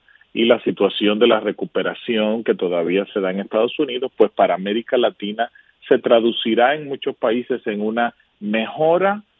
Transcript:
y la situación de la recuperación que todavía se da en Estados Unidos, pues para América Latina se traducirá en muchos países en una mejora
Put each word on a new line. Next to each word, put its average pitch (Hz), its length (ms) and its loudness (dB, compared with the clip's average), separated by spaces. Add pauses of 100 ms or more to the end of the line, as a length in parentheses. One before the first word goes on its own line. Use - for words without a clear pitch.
(340)
y 113 120 0
la 117 180 4
situación 104 540 0
de 117 100 4
la 110 120 4
recuperación 104 1040 -4
que 107 120 0
todavía 87 580 -2
se 104 80 -2
da 92 100 -2
en 95 80 -6
Estados 110 400 -2
Unidos, 127 380 -4
pues 104 140 4
para 92 220 2
América 104 440 -2
Latina 110 520 -2 (380)
se 135 100 4
traducirá 117 800 2
en 151 140 -10
muchos 131 260 -6
países 120 500 -2
en 104 160 -4
una 117 320 -2 (260)
mejora 160 840 0 (160)